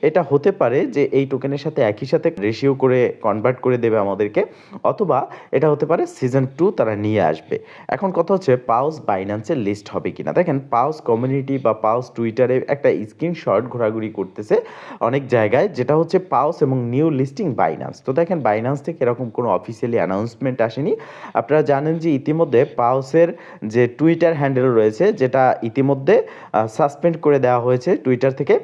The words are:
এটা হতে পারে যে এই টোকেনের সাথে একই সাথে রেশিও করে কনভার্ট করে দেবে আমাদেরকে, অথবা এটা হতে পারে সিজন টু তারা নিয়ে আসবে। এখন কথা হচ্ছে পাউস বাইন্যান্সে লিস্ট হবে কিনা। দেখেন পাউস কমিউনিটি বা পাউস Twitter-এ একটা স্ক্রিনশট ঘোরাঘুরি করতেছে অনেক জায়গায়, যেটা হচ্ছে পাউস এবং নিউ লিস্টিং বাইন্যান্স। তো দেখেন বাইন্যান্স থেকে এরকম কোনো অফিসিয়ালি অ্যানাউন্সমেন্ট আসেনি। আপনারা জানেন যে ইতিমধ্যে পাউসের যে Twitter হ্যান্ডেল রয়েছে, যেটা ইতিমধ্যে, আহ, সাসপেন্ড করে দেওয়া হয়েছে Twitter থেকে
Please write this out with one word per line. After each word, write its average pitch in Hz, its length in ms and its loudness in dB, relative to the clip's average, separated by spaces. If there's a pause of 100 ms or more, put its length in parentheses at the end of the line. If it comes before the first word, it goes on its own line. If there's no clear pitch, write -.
এটা 165 140 2 (100)
হতে 143 200 4 (100)
পারে 127 180 2 (160)
যে 139 80 2 (140)
এই 139 140 2
টোকেনের 139 340 -4
সাথে 156 140 -4 (120)
একই 131 220 -6
সাথে 170 140 0 (180)
রেশিও 123 360 0
করে 127 180 4 (260)
কনভার্ট 107 400 0
করে 127 180 2
দেবে 110 220 2
আমাদেরকে, 104 360 -2 (500)
অথবা 147 280 0 (380)
এটা 147 160 2
হতে 147 180 -2
পারে 190 120 0 (140)
সিজন 131 280 0 (120)
টু 165 80 2 (120)
তারা 110 160 0 (120)
নিয়ে 107 160 2 (100)
আসবে। - 240 -6 (400)
এখন 196 220 -2
কথা 170 180 0
হচ্ছে 185 160 0 (200)
পাউস 139 240 0 (140)
বাইন্যান্সে 104 440 -2 (140)
লিস্ট 101 260 -4
হবে 92 220 -4
কিনা। 76 240 -6
দেখেন 165 180 2 (160)
পাউস 131 220 0 (140)
কমিউনিটি 135 460 0 (100)
বা 110 80 4 (120)
পাউস 120 200 0 (120)
Twitter-এ 120 400 0 (180)
একটা 135 140 0 (220)
স্ক্রিনশট 139 520 -2 (100)
ঘোরাঘুরি 110 440 -2
করতেছে 104 380 -4 (520)
অনেক 135 160 0 (120)
জায়গায়, 117 320 2 (100)
যেটা 127 220 0
হচ্ছে 165 180 0 (160)
পাউস 139 220 0 (100)
এবং 131 120 0 (160)
নিউ 147 140 2 (120)
লিস্টিং 139 280 -4 (140)
বাইন্যান্স। 78 340 -2 (100)
তো 127 140 -4
দেখেন 170 180 0 (100)
বাইন্যান্স 117 400 0
থেকে 165 180 -6
এরকম 120 220 -2 (100)
কোনো 123 100 -2 (100)
অফিসিয়ালি 117 440 -4
অ্যানাউন্সমেন্ট 113 680 -4
আসেনি। 147 260 -4 (460)
আপনারা 147 220 2 (100)
জানেন 151 320 0
যে 170 60 0 (100)
ইতিমধ্যে 147 420 2 (200)
পাউসের 135 480 2 (440)
যে 123 100 4 (160)
Twitter 165 400 4
হ্যান্ডেল 135 280 2 (100)
রয়েছে, 107 280 4 (160)
যেটা 131 220 2 (260)
ইতিমধ্যে, 139 520 2
আহ, - 460 -2 (100)
সাসপেন্ড 160 380 0 (100)
করে 147 200 6
দেওয়া 123 220 4
হয়েছে 127 220 0 (160)
Twitter 127 340 2
থেকে 147 240 2